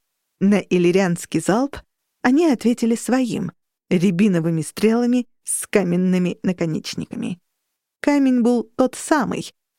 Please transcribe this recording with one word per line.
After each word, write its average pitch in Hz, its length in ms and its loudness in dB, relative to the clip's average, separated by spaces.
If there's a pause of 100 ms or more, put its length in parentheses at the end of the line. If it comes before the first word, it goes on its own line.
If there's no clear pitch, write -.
(400)
На 196 220 4
иллирианский 175 800 0
залп 240 360 0 (460)
они 285 240 4
ответили 233 480 0
своим — 226 560 -2 (380)
рябиновыми 175 720 2
стрелами 240 640 0 (160)
с - 240 -8
каменными 180 760 0
наконечниками. - 960 -6 (640)
Камень 269 400 2
был 240 220 2
тот - 320 -2
самый, - 580 -4 (260)